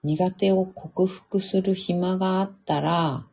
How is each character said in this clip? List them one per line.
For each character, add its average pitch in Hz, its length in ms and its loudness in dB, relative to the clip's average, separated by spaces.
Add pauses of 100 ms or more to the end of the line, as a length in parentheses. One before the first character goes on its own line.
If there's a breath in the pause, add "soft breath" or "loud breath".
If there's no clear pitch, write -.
苦 156 300 0
手 196 180 2
を 190 160 2
克 185 400 -2
服 - 320 -4
す 190 240 0
る 196 100 0
暇 180 460 0
が 190 220 0
あ 196 40 2
っ 196 80 -6 (120)
た 147 160 0
ら 156 520 0